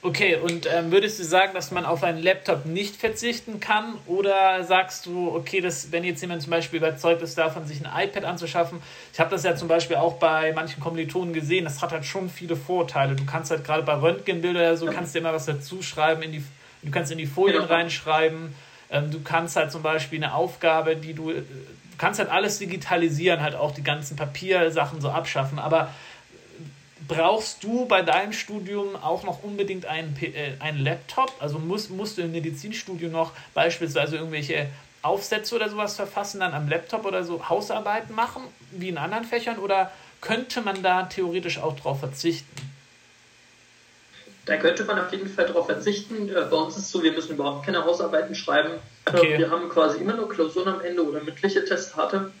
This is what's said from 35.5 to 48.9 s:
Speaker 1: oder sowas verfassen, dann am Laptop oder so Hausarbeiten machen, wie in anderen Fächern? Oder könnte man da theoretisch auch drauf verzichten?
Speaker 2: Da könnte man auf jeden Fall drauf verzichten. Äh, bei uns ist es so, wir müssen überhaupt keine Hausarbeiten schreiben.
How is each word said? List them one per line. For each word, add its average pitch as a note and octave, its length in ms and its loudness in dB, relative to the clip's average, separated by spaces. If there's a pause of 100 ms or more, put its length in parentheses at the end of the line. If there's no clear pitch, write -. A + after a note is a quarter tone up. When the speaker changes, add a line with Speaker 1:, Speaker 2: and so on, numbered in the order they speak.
Speaker 1:
oder G#3+ 120 0
sowas G#3 280 -4
verfassen, G3+ 440 -6
dann F3+ 140 0
am D3 140 -2
Laptop E3+ 360 -2
oder F#3 200 0
so E3+ 240 -6
Hausarbeiten G#3+ 640 -2
machen, A#3+ 280 -2 (280)
wie F#3 180 -8
in E3+ 100 -4
anderen G3+ 260 -4
Fächern? A#3 340 -2
Oder F#3+ 320 2 (300)
könnte A#3+ 420 -2
man G3 220 -2
da F#3 180 4
theoretisch F3 560 -4
auch D3 180 -2
drauf C#3 220 -2
verzichten? - 720 -4 (1800)
Speaker 2:
Da D#3 100 2
könnte - 280 4
man G3+ 160 0
auf F3+ 120 -2
jeden G3 160 -4
Fall - 180 2
drauf B3+ 200 2
verzichten. G#3 600 -2
Äh, F3+ 220 2
bei D#3+ 60 4
uns E3 200 0
ist G3 80 -8
es - 80 -10
so, F3 100 0
wir D#3+ 100 6
müssen D#3+ 220 -6
überhaupt C#3+ 320 -4
keine F3+ 180 0
Hausarbeiten - 500 0
schreiben. D#3 400 0 (320)